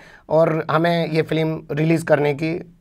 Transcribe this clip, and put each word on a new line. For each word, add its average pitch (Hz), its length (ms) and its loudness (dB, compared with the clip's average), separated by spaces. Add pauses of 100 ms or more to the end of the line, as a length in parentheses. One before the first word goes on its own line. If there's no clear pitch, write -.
(280)
और 160 420 2
हमें 165 400 0
ये 156 120 0
फिल्म 160 400 -2 (100)
रिलीज 160 300 0
करने 147 320 2
की 160 460 -6